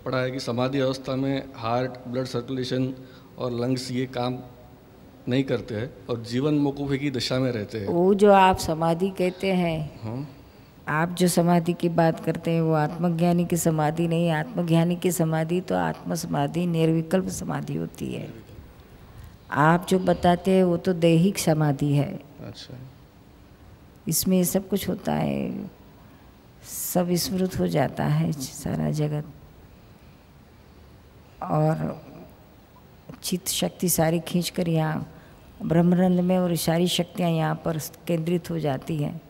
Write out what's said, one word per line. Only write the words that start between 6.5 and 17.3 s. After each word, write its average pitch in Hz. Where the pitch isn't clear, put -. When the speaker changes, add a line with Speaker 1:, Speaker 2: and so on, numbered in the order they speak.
Speaker 1:
मौकूफे 139
की 143
दशा 127
में 127
रहते 110
हैं। 98
Speaker 2:
वो 180
जो 202
आप 185
समाधि 170
कहते 185
हैं, 165
Speaker 1:
हाँ। 123
Speaker 2:
आप 156
जो 180
समाधि 175
की 170
बात 165
करते 165
हैं, 165
वो 160
आत्मज्ञानी 170
की 170
समाधि 156
नहीं। 170
आत्मज्ञानी 165
की 180
समाधि 160
तो -
आत्म 170
समाधि, 160
निर्विकल्प 165
समाधि 143